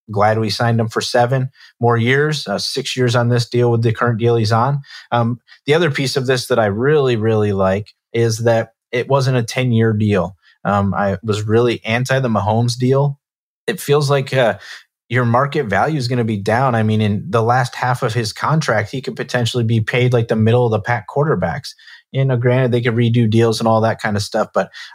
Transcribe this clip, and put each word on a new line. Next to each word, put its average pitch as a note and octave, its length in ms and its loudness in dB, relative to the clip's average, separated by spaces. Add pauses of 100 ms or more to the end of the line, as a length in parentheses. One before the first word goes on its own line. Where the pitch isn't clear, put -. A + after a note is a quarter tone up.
Glad G#2+ 300 2
we A2 100 -2
signed A#2 300 0
him A2 80 0
for A2 140 -4
seven B2+ 480 0 (320)
more A#2 160 2
years, C#3 500 0
uh, G2 100 -2
six - 380 -6
years B2 200 0
on A#2+ 120 2
this A#2+ 200 0
deal A#2+ 220 0
with A#2 140 0
the A#2 80 2
current A#2+ 260 0
deal A#2 200 2
he's G#2+ 160 0
on. C3 260 0 (320)
Um, A#2+ 300 0 (240)
the C#3 80 2
other E3 180 2
piece C3+ 240 -4
of C3 100 -2
this B2+ 220 -2
that B2 100 0
I A2 100 2
really, B2+ 500 2
really G#2+ 340 0
like G2 420 -2 (200)
is A#2 320 0
that A2+ 260 0 (220)
it B2 160 -2
wasn't C3+ 260 2
a A#2+ 80 0
ten-year A2+ 480 0
deal. G2+ 460 0 (260)
Um, G2+ 300 0
I G2 280 -2
was G#2+ 220 -2
really A2+ 400 2
anti C3 360 -2
the B2+ 100 0
Mahomes A2 480 0
deal. C3+ 420 0 (480)
It A2 140 -4
feels C#3+ 280 0
like, C#3 240 0
uh, A2+ 240 2 (520)
your B2 140 0
market C3+ 420 0
value A2 320 0
is B2 100 -4
gonna B2 160 0
be A2 140 -2
down. A#2 380 0
I A2 80 2
mean, A2 160 2
in G#2+ 300 0
the A2+ 140 2
last B2+ 320 0
half B2+ 280 -2
of A2 100 -2
his A2 200 -4
contract, A#2+ 580 0
he C3 100 -8
could A2+ 140 -8
potentially A#2+ 480 -2
be A2+ 180 2
paid B2 320 0
like A2+ 160 0
the A#2 60 0
middle A2+ 300 4
of A2+ 60 0
the G#2 100 0
pack A#2+ 260 -4
quarterbacks. G#2 600 -2 (420)
You C3+ 140 0
know, C3 120 0
granted, B2 340 2
they A#2+ 100 0
could A#2 140 0
redo A#2 340 2
deals A2+ 300 2
and A#2 80 0
all A2 140 4
that A2 200 0
kind G#2+ 160 -2
of G#2 60 -4
stuff, G#2 300 -4
but F#2+ 180 -2 (240)